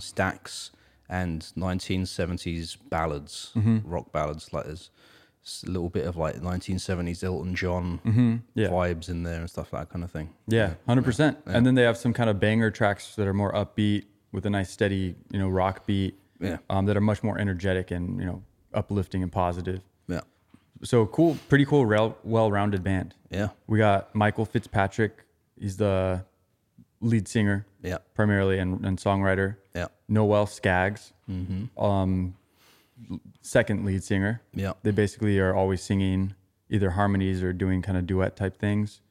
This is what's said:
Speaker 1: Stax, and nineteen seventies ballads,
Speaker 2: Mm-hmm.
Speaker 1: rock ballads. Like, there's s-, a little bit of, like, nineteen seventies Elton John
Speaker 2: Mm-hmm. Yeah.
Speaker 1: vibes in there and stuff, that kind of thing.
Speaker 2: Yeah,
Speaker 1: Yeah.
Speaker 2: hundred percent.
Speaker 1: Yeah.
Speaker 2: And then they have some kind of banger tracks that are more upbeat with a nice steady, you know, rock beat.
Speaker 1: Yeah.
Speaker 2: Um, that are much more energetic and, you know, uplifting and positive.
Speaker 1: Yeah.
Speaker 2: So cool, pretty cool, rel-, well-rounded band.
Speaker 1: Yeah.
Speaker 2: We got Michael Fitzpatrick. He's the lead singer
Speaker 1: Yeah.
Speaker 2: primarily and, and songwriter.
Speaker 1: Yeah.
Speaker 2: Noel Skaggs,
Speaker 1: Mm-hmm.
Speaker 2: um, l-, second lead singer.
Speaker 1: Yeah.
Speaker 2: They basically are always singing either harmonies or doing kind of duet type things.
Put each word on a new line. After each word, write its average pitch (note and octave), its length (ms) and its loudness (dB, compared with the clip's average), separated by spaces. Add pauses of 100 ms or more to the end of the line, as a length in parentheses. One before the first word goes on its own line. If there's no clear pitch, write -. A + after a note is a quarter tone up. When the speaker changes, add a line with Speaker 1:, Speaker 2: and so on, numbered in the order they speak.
Speaker 1:
Stax, - 720 -6 (360)
and F2 480 -4
nineteen F#2 480 -2
seventies E2+ 720 -6
ballads, D#2 800 -6
Speaker 2:
Mm-hmm. A2+ 220 2 (120)
Speaker 1:
rock E2+ 220 -8
ballads. D2+ 400 -4
Like, D#2 140 -6
there's D#2+ 240 -14 (520)
s-, - 240 -14
a - 40 -8
little F2 180 -2
bit E2+ 160 -2
of, E2+ 140 -4
like, D#2 240 -4
nineteen F2+ 360 -4
seventies F2 460 -4
Elton F2+ 300 -4
John F2+ 500 -2
Speaker 2:
Mm-hmm. A#2 320 4 (180)
Yeah. G#2+ 140 2
Speaker 1:
vibes F2 400 0
in E2+ 140 -4
there E2+ 180 -4
and E2+ 80 -8
stuff, - 220 -10
that - 180 -8
kind F2 160 -8
of F#2 60 -10
thing. D2+ 180 -10 (200)
Speaker 2:
Yeah, A2 200 2
Speaker 1:
Yeah. D#2+ 60 -4 (120)
Speaker 2:
hundred B2 200 4
percent. C#3+ 400 2
Speaker 1:
Yeah. F#2 100 -2
Speaker 2:
And A#2 80 6
then B2+ 120 6
they B2+ 80 6
have A#2 120 4
some A#2 160 -2
kind A2+ 160 2
of G#2 100 2
banger G#2+ 320 4
tracks - 440 -2
that G#2 120 0
are G2 60 0
more G2+ 220 0
upbeat G#2 500 0 (280)
with F#2+ 120 -6
a G#2 60 0
nice G2 200 -2
steady, F#2+ 440 0 (160)
you G2+ 80 -4
know, F#2+ 100 0
rock F#2 380 0
beat. G2 300 0 (260)
Speaker 1:
Yeah. F2 140 -4 (140)
Speaker 2:
Um, G2 160 2
that G2+ 100 2
are G2+ 60 2
much G#2+ 200 0
more G2+ 160 -2
energetic F#2 520 -2
and, F2+ 280 -4
you F#2+ 60 -6
know, F#2 180 -6 (300)
uplifting G2+ 500 -2
and F2+ 80 -4
positive. F2+ 520 -2 (260)
Speaker 1:
Yeah. F2 140 -6 (600)
Speaker 2:
So A#2 220 4
cool, D#3+ 320 2 (140)
pretty C#3 160 6
cool, C#3+ 180 4
rel-, G#2+ 400 2
well-rounded G#2 580 2
band. F#2 320 -2 (160)
Speaker 1:
Yeah. G#2 180 -2 (180)
Speaker 2:
We A2 100 2
got G2+ 380 4
Michael G#2+ 320 2
Fitzpatrick. G2+ 800 -2 (320)
He's G2 180 -6
the F#2+ 480 0 (760)
lead A2+ 260 0
singer G2+ 380 0 (160)
Speaker 1:
Yeah. F2+ 160 -6 (160)
Speaker 2:
primarily G2 440 2
and, F#2 280 -2
and F#2 100 0
songwriter. G2 600 0 (180)
Speaker 1:
Yeah. F2 140 -6 (200)
Speaker 2:
Noel G#2 380 4
Skaggs, F#2+ 640 0 (180)
Speaker 1:
Mm-hmm. F#2+ 480 -6
Speaker 2:
um, F#2+ 560 0 (760)
l-, F#2+ 100 -8 (220)
second A2 420 0
lead F#2+ 180 -2
singer. G#2 380 0 (140)
Speaker 1:
Yeah. F#2+ 180 -4 (100)
Speaker 2:
They G#2 100 2
basically G2+ 480 2
are F#2+ 140 4
always F#2+ 280 2
singing F#2+ 520 0 (360)
either G2 180 2
harmonies F#2+ 540 2
or F2+ 100 0
doing F#2 300 0
kind F#2 160 -2
of F2+ 80 -2
duet F#2 300 0
type F#2+ 200 -4
things. G#2 540 -4